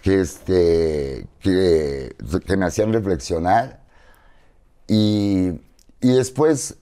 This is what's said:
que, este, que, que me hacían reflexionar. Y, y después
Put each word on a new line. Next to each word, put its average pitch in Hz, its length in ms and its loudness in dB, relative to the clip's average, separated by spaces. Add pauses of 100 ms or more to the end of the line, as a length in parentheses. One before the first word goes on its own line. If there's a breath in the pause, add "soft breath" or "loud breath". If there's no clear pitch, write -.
que, 98 200 2
este, 80 1040 0 (140)
que, 80 720 0 (300)
que 98 120 0
me 95 80 0
hacían 107 280 -2
reflexionar. 98 880 -2 (1040 soft breath)
Y, 101 760 0 (400)
y 127 140 4
después 143 680 0